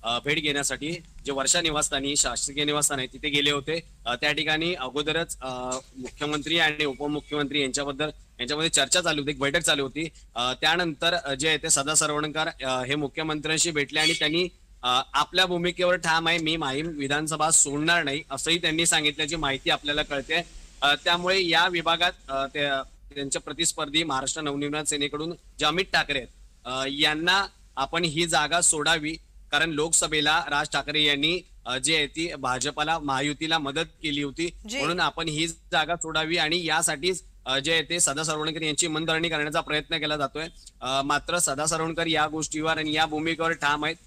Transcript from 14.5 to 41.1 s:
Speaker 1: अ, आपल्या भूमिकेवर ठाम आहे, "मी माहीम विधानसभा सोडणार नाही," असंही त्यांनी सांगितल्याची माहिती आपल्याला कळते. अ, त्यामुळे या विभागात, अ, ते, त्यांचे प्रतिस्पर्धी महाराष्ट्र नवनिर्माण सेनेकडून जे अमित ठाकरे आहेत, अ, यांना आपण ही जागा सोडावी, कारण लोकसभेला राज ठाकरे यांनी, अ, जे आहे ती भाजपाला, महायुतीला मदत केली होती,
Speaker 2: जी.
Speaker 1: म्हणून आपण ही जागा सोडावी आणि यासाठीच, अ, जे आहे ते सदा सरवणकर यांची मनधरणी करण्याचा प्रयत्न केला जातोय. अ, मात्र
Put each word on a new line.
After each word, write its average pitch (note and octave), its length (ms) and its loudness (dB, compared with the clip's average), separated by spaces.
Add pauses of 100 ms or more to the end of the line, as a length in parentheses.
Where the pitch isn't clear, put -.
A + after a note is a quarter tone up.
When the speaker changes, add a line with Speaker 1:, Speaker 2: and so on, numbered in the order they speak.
Speaker 1:
अ, B2 180 4 (120)
आपल्या E3 320 2
भूमिकेवर F3+ 500 2
ठाम E3 320 2
आहे, E3+ 100 4
"मी D#3+ 200 0
माहीम D3 300 -2
विधानसभा D3+ 640 0
सोडणार D#3 520 4
नाही," C#3+ 280 -2
असंही D#3+ 300 0
त्यांनी E3 240 2
सांगितल्याची D#3 500 2
माहिती C#3 340 -2
आपल्याला D3 340 0
कळते. D3 440 -2 (340)
अ, C#3+ 220 6
त्यामुळे F3+ 400 2
या E3 240 4
विभागात, E3+ 440 2 (180)
अ, C3+ 160 0
ते, C#3+ 240 -2 (460)
त्यांचे C#3+ 240 -4
प्रतिस्पर्धी D#3 640 -2
महाराष्ट्र C3+ 380 -2
नवनिर्माण D3 420 -2
सेनेकडून D3 500 -4 (260)
जे D3 60 2
अमित E3+ 280 2
ठाकरे D3 260 0
आहेत, A#2 80 -10 (380)
अ, C3 240 -4
यांना D#3 560 2 (320)
आपण E3+ 260 0
ही E3 240 0
जागा D#3+ 340 2
सोडावी, D#3 560 2 (340)
कारण D#3 180 2
लोकसभेला D#3 800 2
राज D3 200 0
ठाकरे D3 320 0
यांनी, D3+ 400 2 (240)
अ, B2 120 -2
जे C#3+ 180 0
आहे D3 120 2
ती D#3+ 280 -4
भाजपाला, C#3+ 640 0
महायुतीला D3 580 0
मदत D3+ 300 -2 (160)
केली D3 200 -2
होती, D#3+ 340 -4 (120)
Speaker 2:
जी. B3+ 100 -4
Speaker 1:
म्हणून F3 200 0
आपण E3 280 0
ही D#3 200 -2
जागा E3 480 -2
सोडावी D#3+ 420 -2
आणि E3 280 0
यासाठीच, D#3+ 580 0 (220)
अ, C3 120 0
जे D3 160 2
आहे D#3+ 100 4
ते E3+ 160 -4
सदा D3+ 240 0
सरवणकर D#3 380 -2
यांची D#3 260 0
मनधरणी D#3+ 420 0
करण्याचा D#3 320 0
प्रयत्न D3+ 360 -2
केला D3+ 200 -2
जातोय. D3 300 -4 (340)
अ, C3+ 200 0
मात्र D3 380 0